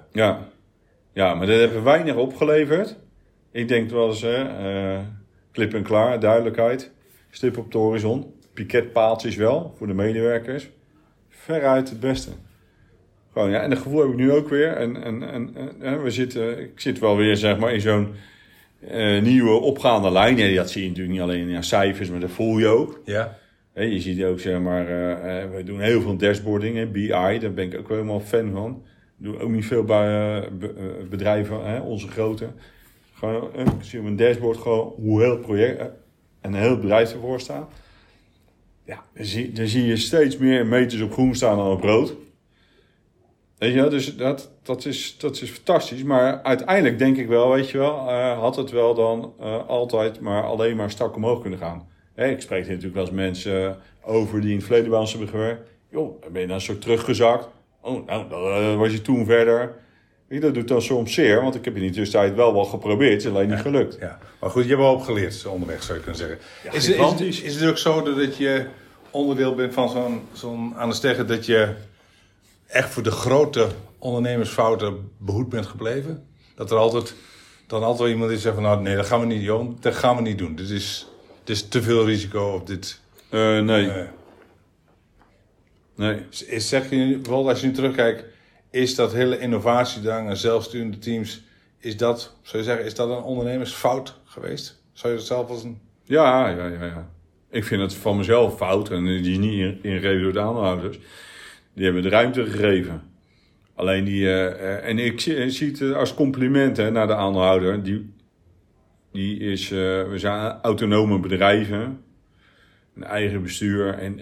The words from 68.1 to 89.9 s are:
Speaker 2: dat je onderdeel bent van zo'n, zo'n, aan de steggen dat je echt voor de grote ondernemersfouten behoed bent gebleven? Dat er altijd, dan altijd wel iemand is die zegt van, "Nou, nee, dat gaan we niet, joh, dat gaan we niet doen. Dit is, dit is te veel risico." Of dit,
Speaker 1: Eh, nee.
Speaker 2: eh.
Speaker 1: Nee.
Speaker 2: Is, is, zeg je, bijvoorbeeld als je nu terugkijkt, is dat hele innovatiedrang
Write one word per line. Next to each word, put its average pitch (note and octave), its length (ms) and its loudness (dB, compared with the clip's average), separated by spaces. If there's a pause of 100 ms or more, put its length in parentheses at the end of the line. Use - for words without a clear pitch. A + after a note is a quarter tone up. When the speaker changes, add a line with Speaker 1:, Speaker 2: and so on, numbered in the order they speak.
Speaker 2:
dat C3+ 200 0
je C3+ 300 0 (440)
onderdeel C3+ 440 0
bent B2 200 -2
van B2 140 0
zo'n, A#2+ 320 -4 (120)
zo'n, A#2 440 -8
aan A#2+ 120 -4
de A2+ 60 -2
steggen B2 320 0
dat A2+ 200 -4
je A2 280 4 (920)
echt - 240 0
voor A#2 120 -6
de G#2+ 80 -2
grote B2+ 560 2 (320)
ondernemersfouten A2+ 1200 -2
behoed G#2 300 -4
bent G#2+ 180 -6
gebleven? C#3 580 -8 (300)
Dat - 160 -10
er A2+ 60 2
altijd, A2+ 380 2 (520)
dan A2 160 -4
altijd A#2 180 0
wel A#2+ 80 2
iemand A2+ 220 0
is - 60 -2
die G#2 60 -6
zegt A2 120 0
van, G#2 100 -2
"Nou, G#2 180 2
nee, G2 140 0
dat G2 100 0
gaan A#2+ 140 2
we A#2 60 0
niet, G#2+ 160 -2
joh, A#2 380 -2
dat A#2 140 0
gaan B2 220 4
we B2 60 -2
niet G#2+ 160 -2
doen. E2 160 -6
Dit F#2+ 160 -8
is, - 360 -6 (380)
dit G#2+ 120 -4
is - 120 -6
te A#2+ 140 0
veel A2+ 240 4
risico." G2+ 480 -2
Of F2+ 100 -6
dit, F#2+ 360 -12 (300)
Speaker 1:
Eh, A2 300 4
nee. G#2+ 280 4
Speaker 2:
eh. F#2+ 160 -4 (1900)
Speaker 1:
Nee. G#2+ 220 0 (120)
Speaker 2:
Is, - 140 -14
is, A2 240 -4
zeg C3+ 220 0
je, C3+ 60 0
bijvoorbeeld C3 520 2
als A#2+ 120 2
je C3+ 60 0
nu C3 60 2
terugkijkt, C3 520 0 (460)
is B2+ 240 0
dat A2 180 2
hele B2 260 2
innovatiedrang A2+ 880 0